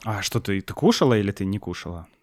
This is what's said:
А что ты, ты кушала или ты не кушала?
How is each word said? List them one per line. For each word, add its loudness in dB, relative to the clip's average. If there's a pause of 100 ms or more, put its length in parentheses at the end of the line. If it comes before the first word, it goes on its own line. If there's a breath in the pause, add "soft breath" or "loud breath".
А -4
что -2
ты, -2
ты -8
кушала 4
или 0
ты -6
не 0
кушала? -10 (160)